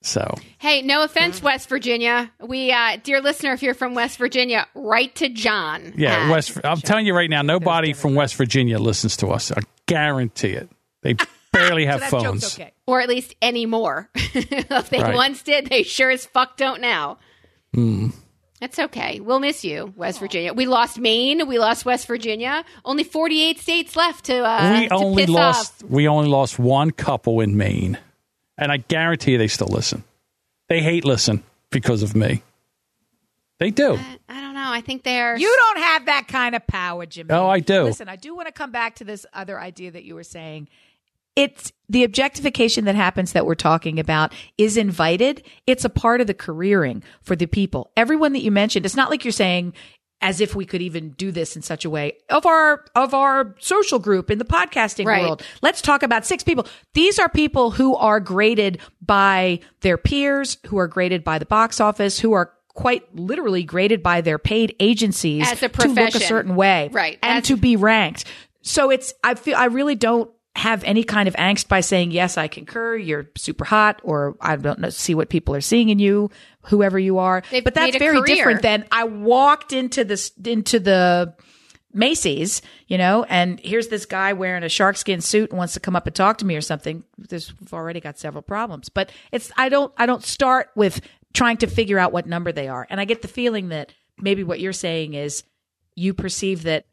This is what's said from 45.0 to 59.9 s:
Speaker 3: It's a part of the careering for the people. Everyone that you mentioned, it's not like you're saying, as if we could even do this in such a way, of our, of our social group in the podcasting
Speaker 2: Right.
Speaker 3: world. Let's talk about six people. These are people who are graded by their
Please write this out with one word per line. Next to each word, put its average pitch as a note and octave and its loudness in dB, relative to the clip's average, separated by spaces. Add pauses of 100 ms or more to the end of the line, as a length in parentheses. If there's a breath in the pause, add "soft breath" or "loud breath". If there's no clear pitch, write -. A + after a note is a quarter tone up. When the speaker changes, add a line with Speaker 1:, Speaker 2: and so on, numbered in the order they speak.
Speaker 3:
It's B3+ 2
a A#3+ 0
part A#3+ 2
of A3+ 0
the G3 -4
careering E3 0 (180 loud breath)
for F#3 -2
the E3+ -2
people. F#3 -2
Everyone D4 4
that C4+ -2
you G#3+ 0
mentioned, G3+ 0
it's G3 -4
not C4+ 0
like D4+ -4
you're A3+ -2
saying, F3+ -2 (480 loud breath)
as F#3+ -2
if G#3 0
we G3 -6
could F3+ -6
even D#3+ -8
do F#3 -6
this E3 -6
in D3+ -16
such - -8
a E3+ -4
way, D3 -4 (160)
of D#4 2
our, D#4 4 (100)
of B3+ 2
our C4+ 2
social F#4+ 0
group F#3+ 0
in G#3 0
the A#3 -4
podcasting B3+ -2
Speaker 2:
Right. G3 2
Speaker 3:
world. D#3+ -2 (180 loud breath)
Let's D#4 2
talk C#4+ 2
about - 0
six F4+ -2
people. C#4 0 (260 loud breath)
These F#4 4
are F4 4
people C4+ 2
who C4 2
are G#3+ 4
graded G3 2 (260 loud breath)
by F#3+ 4 (220 soft breath)
their F3 2